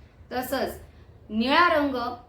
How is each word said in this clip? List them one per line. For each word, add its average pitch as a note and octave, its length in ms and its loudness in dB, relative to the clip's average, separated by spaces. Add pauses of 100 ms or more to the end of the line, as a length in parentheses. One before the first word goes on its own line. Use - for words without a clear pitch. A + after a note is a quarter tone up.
(320)
तसंच B3+ 500 -4 (480)
निळा C4 400 4
रंग C#4+ 260 2 (340)